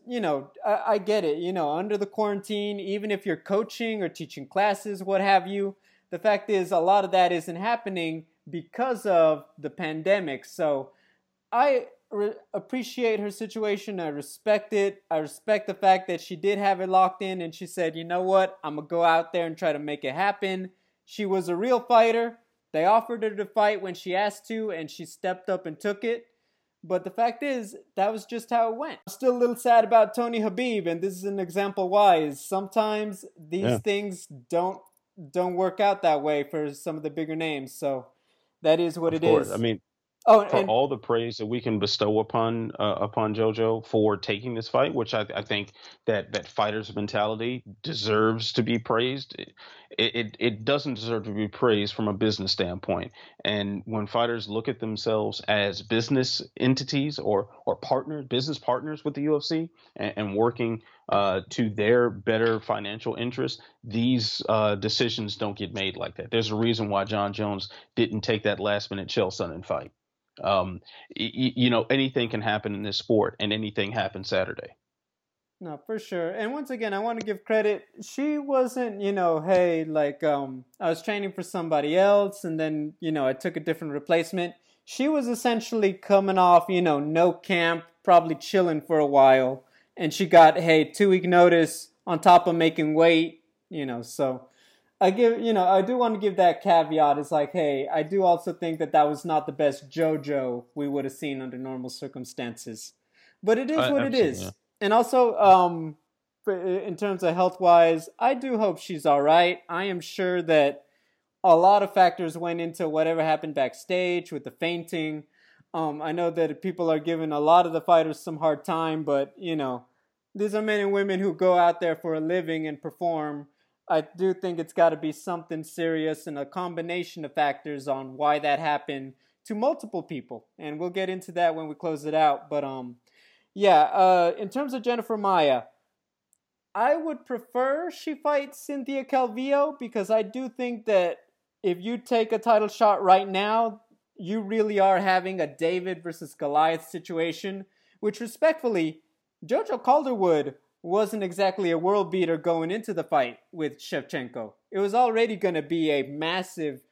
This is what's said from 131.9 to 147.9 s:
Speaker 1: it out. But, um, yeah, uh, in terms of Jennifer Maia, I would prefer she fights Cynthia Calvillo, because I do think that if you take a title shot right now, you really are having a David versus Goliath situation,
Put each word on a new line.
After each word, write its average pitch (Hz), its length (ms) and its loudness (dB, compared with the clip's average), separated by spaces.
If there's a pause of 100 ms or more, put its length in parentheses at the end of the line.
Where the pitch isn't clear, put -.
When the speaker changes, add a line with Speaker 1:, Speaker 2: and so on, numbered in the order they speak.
Speaker 1:
it 151 80 -6
out. 151 360 2
But, 147 140 -2
um, 131 340 -10 (580)
yeah, 196 260 6
uh, 180 560 4
in 202 120 -8
terms 269 260 -6
of 226 80 -8
Jennifer 233 340 -4
Maia, 160 460 2 (1120)
I 262 220 2
would 311 280 -8
prefer 262 640 -2
she 320 240 -8
fights 285 460 -4
Cynthia 277 440 -6
Calvillo, 269 760 0
because 214 320 -4
I 220 100 2
do 247 280 -6
think 240 360 -8
that 180 320 2 (460)
if 180 180 -2
you 226 160 -6
take 226 340 0
a 226 60 -2
title 214 300 2
shot 208 360 2
right 196 240 6
now, 208 540 -2 (340)
you 208 240 -6
really 208 400 0
are 190 200 6
having 185 420 0
a 147 60 -2
David 170 560 -4
versus 160 320 -12
Goliath 160 520 0
situation, 170 760 -6 (340)